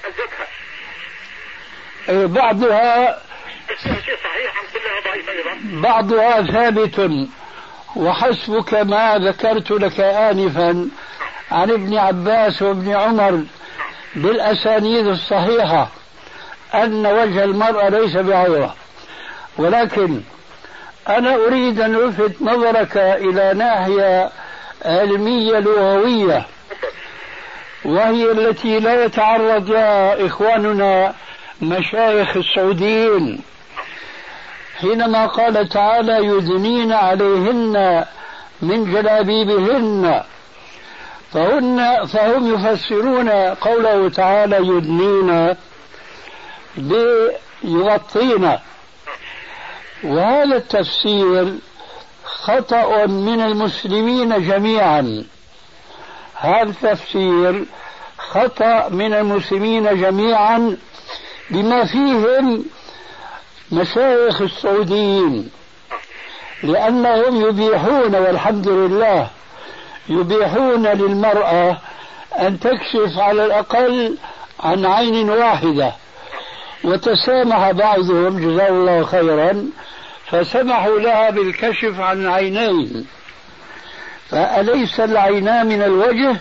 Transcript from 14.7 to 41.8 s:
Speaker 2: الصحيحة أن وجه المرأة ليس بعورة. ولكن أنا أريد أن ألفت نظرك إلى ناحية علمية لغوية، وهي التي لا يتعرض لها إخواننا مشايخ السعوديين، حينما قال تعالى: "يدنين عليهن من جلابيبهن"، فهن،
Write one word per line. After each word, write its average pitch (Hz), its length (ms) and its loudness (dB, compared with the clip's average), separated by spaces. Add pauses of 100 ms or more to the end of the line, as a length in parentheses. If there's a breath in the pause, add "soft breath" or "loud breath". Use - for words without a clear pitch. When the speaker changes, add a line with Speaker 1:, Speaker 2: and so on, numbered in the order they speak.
Speaker 2:
الصحيحة 185 840 0 (840 loud breath)
أن 214 320 0
وجه 202 380 2
المرأة 208 440 2
ليس 202 280 2
بعورة. 185 580 2 (840 loud breath)
ولكن 185 640 0 (880 loud breath)
أنا 247 260 2
أريد 240 460 2
أن 220 140 2
ألفت 214 480 0
نظرك 226 540 0
إلى 190 580 2
ناحية 196 760 2 (540 loud breath)
علمية 208 720 0
لغوية، 202 880 2 (1400 loud breath)
وهي 226 480 2
التي 220 460 0
لا 233 260 2
يتعرض 220 680 0
لها 202 560 2
إخواننا 196 880 2 (480 loud breath)
مشايخ 202 720 0
السعوديين، 190 1080 0 (1400 loud breath)
حينما 220 460 0
قال 214 420 0
تعالى: 220 580 2
"يدنين 202 680 0
عليهن 196 1120 2 (580 loud breath)
من 196 300 -2
جلابيبهن"، 208 1300 2 (1120 loud breath)
فهن، 247 760 2